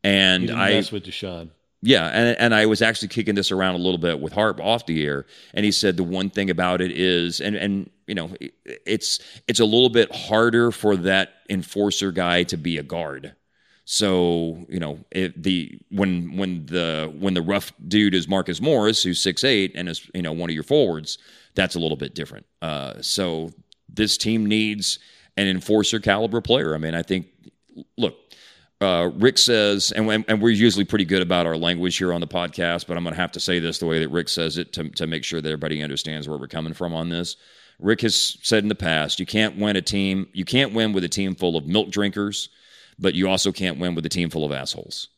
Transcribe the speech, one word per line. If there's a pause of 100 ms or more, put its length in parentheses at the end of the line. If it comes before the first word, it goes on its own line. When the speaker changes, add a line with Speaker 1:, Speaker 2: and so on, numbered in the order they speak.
Speaker 1:
And
Speaker 2:
You
didn't
Speaker 1:
I
Speaker 2:
mess
with
Deshaun. (320)
Speaker 1:
Yeah,
and,
and
I
was
actually
kicking
this
around
a
little
bit
with
Harp
off
the
air, (300)
and
he
said
the
one
thing
about
it
is,
and,
and (180)
you
know, (300)
it's, (300)
it's
a
little
bit
harder
for
that (160)
enforcer
guy
to
be
a
guard. (540)
So,
you
know, (140)
if
the, (120)
when,
when
the,
when
the
rough (140)
dude
is
Marcus
Morris,
who's
six
eight
and
is,
you
know,
one
of
your
forwards, (360)
that's
a
little
bit
different. (140)
Uh,
so (360)
this
team
needs (380)
an
enforcer
caliber
player.
I
mean,
I
think, (680)
look, (640)
uh,
Rick
says,
and,
and,
and
we're
usually
pretty
good
about
our
language
here
on
the
podcast,
but
I'm
gonna
have
to
say
this
the
way
that
Rick
says
it
to,
to
make
sure
that
everybody
understands
where
we're
coming
from
on
this. (420)
Rick
has
said
in
the
past,
you
can't
win
a
team,
you
can't
win
with
a
team
full
of
milk
drinkers, (500)
but
you
also
can't
win
with
a
team
full
of
assholes.